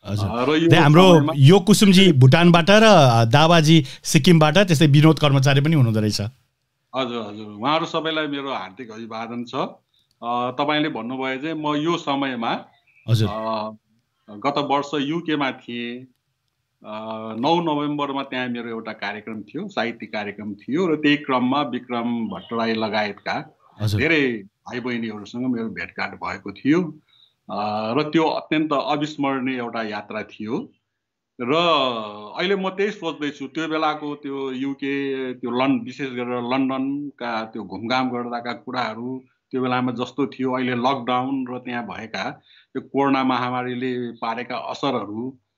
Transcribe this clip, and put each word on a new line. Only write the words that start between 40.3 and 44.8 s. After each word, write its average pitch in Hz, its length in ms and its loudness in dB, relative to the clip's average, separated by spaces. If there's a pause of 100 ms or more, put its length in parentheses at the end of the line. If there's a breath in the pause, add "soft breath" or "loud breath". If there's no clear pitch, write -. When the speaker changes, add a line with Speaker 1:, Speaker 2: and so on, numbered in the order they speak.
Speaker 2:
अहिले 127 200 -2
लकडाउन 127 800 -2
र 123 80 -8
त्यहाँ 120 280 -10
भएका 110 440 -10 (440 soft breath)
त्यो 135 80 -6
कोरोना 135 420 0
महामारीले 123 880 -4
पारेका 117 460 -8
असरहरू, 123 800 -6 (200)